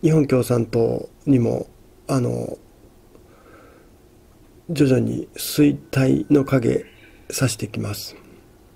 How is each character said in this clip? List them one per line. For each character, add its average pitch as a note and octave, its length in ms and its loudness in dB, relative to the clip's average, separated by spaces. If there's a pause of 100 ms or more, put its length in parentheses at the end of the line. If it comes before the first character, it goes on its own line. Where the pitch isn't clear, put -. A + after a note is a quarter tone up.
日 D#3 80 4
本 D#3 160 4
共 B2+ 160 2
産 A#2+ 220 0
党 A#2 440 -2 (160)
に C3+ 140 4
も、 A#2 280 -2 (400)
あ C#3 120 0
の、 A#2+ 380 -4 (2000)
徐 D3 160 2
々 B2+ 140 4
に A#2 360 -4
衰 C#3+ 420 0 (120)
退 C3 420 0
の C#3 140 4
影 - 400 0 (440)
さ - 180 -2
し - 80 -2
て - 120 -8
き - 120 -10
ま G#2 140 -6
す。 - 220 -14 (600)